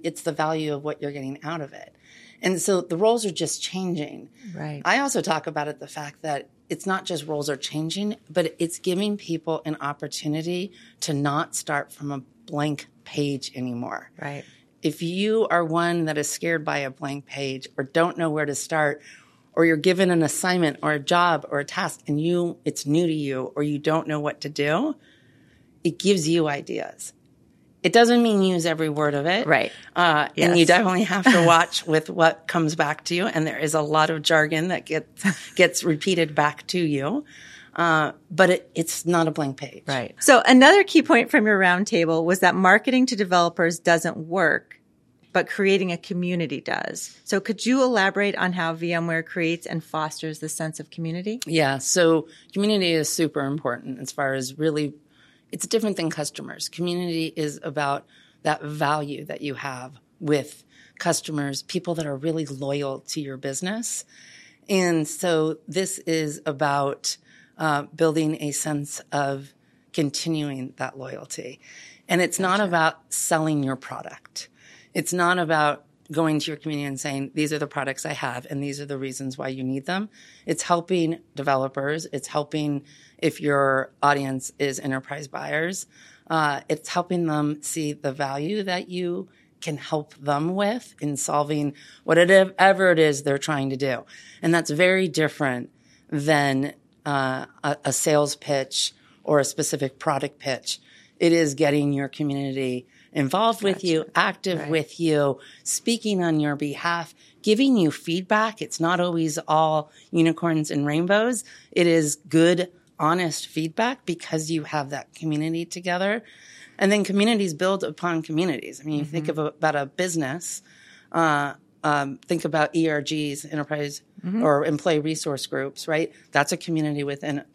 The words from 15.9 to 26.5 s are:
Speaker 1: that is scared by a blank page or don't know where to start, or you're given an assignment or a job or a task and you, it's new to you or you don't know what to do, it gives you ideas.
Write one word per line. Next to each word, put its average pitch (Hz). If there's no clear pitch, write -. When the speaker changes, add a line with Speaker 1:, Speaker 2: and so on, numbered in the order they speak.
Speaker 1:
that 156
is 147
scared 165
by 151
a 139
blank 139
page 135
or -
don't 165
know 165
where 151
to 143
start, 151
or 165
you're 165
given 180
an 165
assignment 170
or 151
a 151
job 175
or 143
a 143
task 170
and 147
you, 175
it's -
new 160
to 160
you 139
or 147
you 147
don't 156
know 151
what 147
to 143
do, 156
it 165
gives 180
you 165
ideas. -